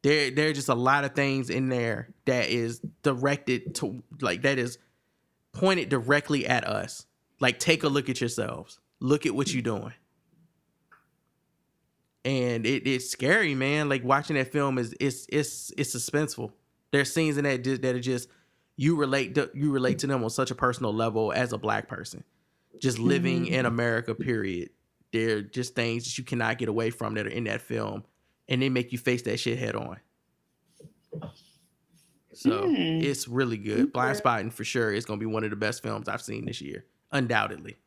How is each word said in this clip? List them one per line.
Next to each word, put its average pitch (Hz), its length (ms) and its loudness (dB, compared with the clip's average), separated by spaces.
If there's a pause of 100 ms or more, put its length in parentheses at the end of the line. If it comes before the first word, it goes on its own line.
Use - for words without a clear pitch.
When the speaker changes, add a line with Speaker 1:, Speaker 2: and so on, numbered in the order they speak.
Speaker 1:
There, 143 280 4
there 151 180 2
are 156 60 2
just 139 160 -2
a 127 40 6
lot 135 300 4
of 139 100 -6
things 135 360 0
in 127 180 0
there 120 400 -2 (160)
that 123 240 2
is 117 320 -2 (220)
directed 135 760 0
to, 110 260 -6 (200)
like, 101 200 0
that 139 160 4
is 120 200 -4 (760)
pointed 185 380 2
directly 139 560 2
at 127 200 2
us. 104 380 -6 (340)
Like, 123 200 4
take 160 260 2
a 151 40 2
look 139 200 0
at 123 120 -2
yourselves. 117 580 -4 (200)
Look 147 280 2
at 110 80 0
what 135 180 0
you're 123 100 -2
doing. 113 300 -4 (2250)
And 123 420 0
it, 131 200 2
it's 127 240 0
scary, 165 440 2
man. 143 360 0
Like, 127 140 0
watching 143 320 2
that 131 160 0
film 139 260 2
is, 117 220 -2
it's, 131 300 -2
it's, - 460 -2
it's - 180 -2
suspenseful. 123 580 -2 (400)
There's 139 200 2
scenes 156 260 2
in 147 60 0
that 131 200 2
ju-, 131 140 0
that 127 160 2
are 123 60 -2
just, 123 280 -2 (480)
you 156 200 4
relate 139 400 0
to, 143 180 2
you 147 160 2
relate 131 300 2
to 139 60 -2
them 135 180 0
on 110 60 0
such 131 200 -2
a 123 40 -4
personal 123 400 0
level 110 380 0
as 120 200 0
a 110 60 -6
black 107 300 -2
person. - 360 -12 (540)
Just 123 200 0
living 131 460 2
Speaker 2:
Mm-hmm. - 100 -2
Speaker 1:
in 127 120 2
America, 117 480 0
period. 98 560 -4 (420)
There 113 260 2
are 104 40 -4
just 120 320 -6
things 117 300 -2
that - 140 -6
you 127 60 -8
cannot 117 340 0
get 117 120 -2
away 110 200 0
from 110 240 -6
that 104 120 -2
are - 40 -6
in 120 140 -6
that 107 180 -4
film, 110 420 -6 (440)
and 131 120 0
they 135 80 2
make 123 240 0
you 120 60 -6
face 120 240 0
that 113 180 -2
shit 120 180 -2
head 117 160 -4
on. 107 240 -8 (2250)
So, - 160 2 (180)
Speaker 2:
Mm. 165 340 2
Speaker 1:
it's 139 260 -2
really 120 300 0
good. 107 220 0
Speaker 2:
Okay. 285 120 4
Speaker 1:
Blindspotting, 123 600 2
for 107 120 -8
sure, 113 280 0
is 113 140 0
gonna 107 140 -4
be 113 60 -4
one 110 180 0
of 107 60 -2
the 104 60 -6
best 107 260 -2
films 107 260 -4
I've - 140 -4
seen 110 240 -8
this 120 160 -6
year, - 220 -10 (280)
undoubtedly. 113 640 0 (100)